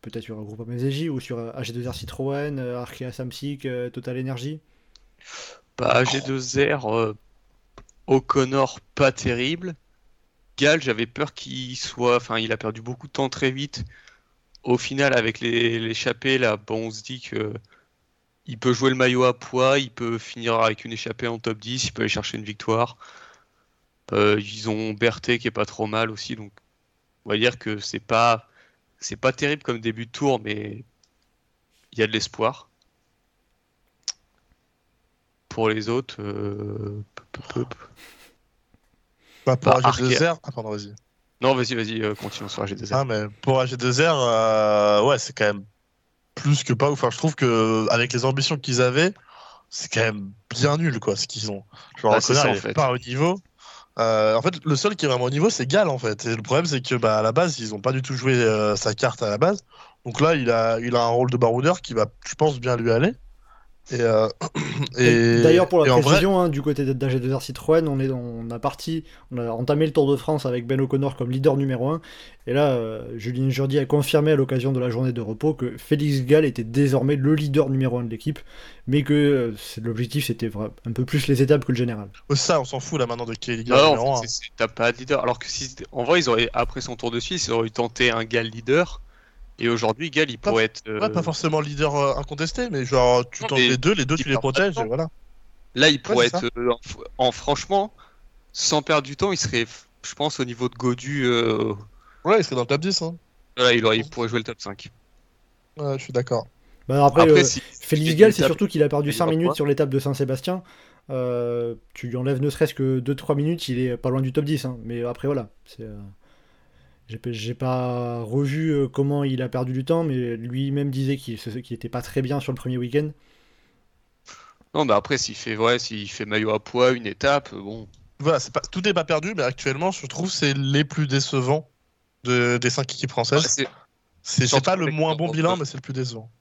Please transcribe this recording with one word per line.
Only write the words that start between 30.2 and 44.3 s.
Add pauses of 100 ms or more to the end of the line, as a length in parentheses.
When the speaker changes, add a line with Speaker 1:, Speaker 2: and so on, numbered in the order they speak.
Speaker 2:
mais (1120)
il
y
a
de
l'espoir. (2750)
Pour
les
autres,
euh, (140)
pop,
pop,
pop. (1700)
Speaker 3:
Bah,
pour
Speaker 2:
Bah,
Speaker 3:
A
G
deux
R,
Speaker 2:
Arkea.
Speaker 3:
ah,
pardon,
vas-y. (460)
Speaker 2:
Non,
vas-y,
vas-y,
euh,
continue
sur
A
G
deux
R.
Speaker 3:
Ah,
mais (160)
pour
A
G
deux
R,
euh,